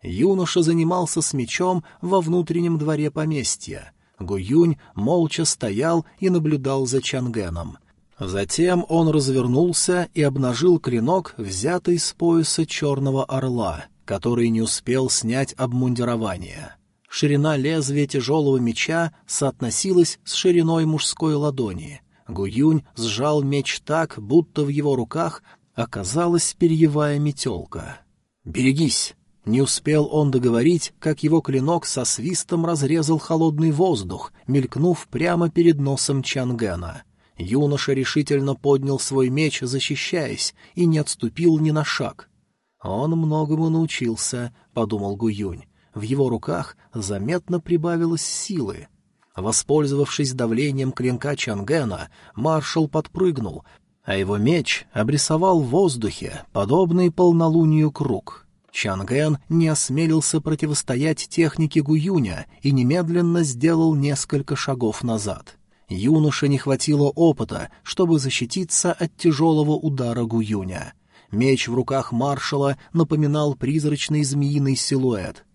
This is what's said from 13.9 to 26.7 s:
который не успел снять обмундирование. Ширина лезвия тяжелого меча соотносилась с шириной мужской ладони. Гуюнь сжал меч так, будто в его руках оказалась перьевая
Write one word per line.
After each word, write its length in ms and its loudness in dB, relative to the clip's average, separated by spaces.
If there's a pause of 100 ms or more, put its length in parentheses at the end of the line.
который 440 0
не 120 2
успел 480 -2
снять 440 -2
обмундирование. 1200 -4 (320)
Ширина 500 2
лезвия 500 0
тяжелого 500 2
меча 560 0 (140)
соотносилась 960 0
с 100 -8
шириной 520 2
мужской 500 -2
ладони. 680 -4 (260)
Гуюнь 580 2 (100)
сжал 480 -2
меч 420 -2
так, 320 -2
будто 460 0
в 60 -2
его 260 0
руках 480 -4 (320)
оказалась 840 -2
перьевая 600 2